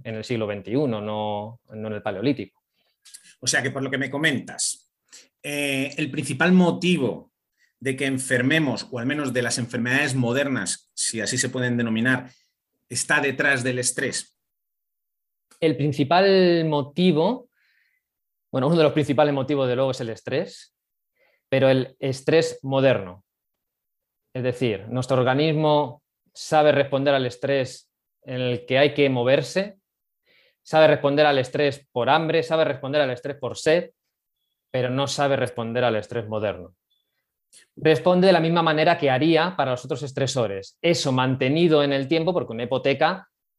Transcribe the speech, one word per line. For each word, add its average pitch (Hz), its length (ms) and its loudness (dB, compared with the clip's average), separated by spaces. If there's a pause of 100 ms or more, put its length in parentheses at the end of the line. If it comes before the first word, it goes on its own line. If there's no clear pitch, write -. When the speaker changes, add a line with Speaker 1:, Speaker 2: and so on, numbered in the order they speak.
Speaker 1:
en 113 100 -10
el 110 80 -10
siglo 113 240 -4
veintiuno, 104 540 -4
no, 107 600 -8 (100)
no 107 180 -10
en 107 60 -8
el 104 80 -10
Paleolítico. 107 600 -6 (800)
Speaker 2:
O 123 60 -12
sea 135 160 -2
que, 131 80 -4
por 127 120 -8
lo 135 80 -6
que 139 80 -6
me 131 120 -4
comentas, - 800 -4 (500)
eh, 143 540 -4
el 147 140 -4
principal 147 420 0
motivo 165 800 2 (460)
de 131 180 -4
que 139 80 -4
enfermemos, 131 880 0
o 123 80 -8
al 117 80 -4
menos 143 260 -4
de 123 80 -2
las 117 160 -2
enfermedades 127 580 -2
modernas, 127 800 -2
si - 280 -6
así 120 160 -4
se 123 100 0
pueden 123 300 -2
denominar, 120 500 0 (640)
está - 320 0
detrás 139 420 0
del 127 140 -2
estrés. - 580 -6 (1200)
Speaker 1:
El 156 200 2
principal 170 880 2
motivo, 160 800 0 (1040)
bueno, 131 140 0
uno 170 100 2
de 160 60 4
los 143 100 4
principales 147 400 2
motivos, 139 360 -2
de 123 80 0
luego, 131 160 0
es - 100 -8
el 113 80 -8
estrés, - 640 -8 (720)
pero 135 220 4
el 131 280 0
estrés 156 640 0
moderno. 123 640 0 (1080)
Es 127 80 -6
decir, 120 460 -2
nuestro 127 280 -2
organismo 147 880 2 (300)
sabe 151 380 2
responder 139 440 2
al 131 120 0
estrés 135 640 -4 (320)
en 127 180 -8
el 123 240 -4
que 131 140 0
hay 147 160 4
que 143 160 4
moverse, 135 680 0 (840)
sabe 156 240 4
responder 143 400 4
al 143 120 4
estrés 139 520 -2
por 120 180 -2
hambre, 160 360 2
sabe 160 200 2
responder 143 360 -2
al 135 100 0
estrés 135 260 -8
por 110 200 -8
sed, 175 340 0 (800)
pero 127 200 -2
no 135 180 -2
sabe 139 260 0
responder 120 480 -4
al 117 140 2
estrés 107 320 -6
moderno. 98 480 -6 (1000)
Responde 180 540 4
de 190 40 8
la 170 80 4
misma 165 220 0
manera 160 340 2
que 143 140 0
haría 160 460 2
para 131 160 -2
los 123 120 -6
otros 139 200 -8
estresores. 127 760 -4
Eso 165 300 0
mantenido 135 720 2
en 143 100 0
el 139 140 -2
tiempo, 160 260 0
porque 156 200 -4
una 113 100 -8
hipoteca 139 640 -2 (300)